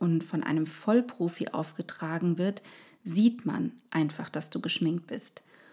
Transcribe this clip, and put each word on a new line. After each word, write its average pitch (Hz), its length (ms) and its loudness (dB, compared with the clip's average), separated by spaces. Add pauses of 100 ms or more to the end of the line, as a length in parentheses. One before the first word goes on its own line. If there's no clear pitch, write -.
und 165 240 2
von - 180 -4
einem 156 240 0
Vollprofi 208 840 0
aufgetragen 160 880 -2
wird, 196 220 0 (440)
sieht 220 420 4
man - 240 -2 (220)
einfach, 151 360 0
dass 151 220 -4
du 156 100 -6
geschminkt 170 460 0
bist. - 380 -6 (280)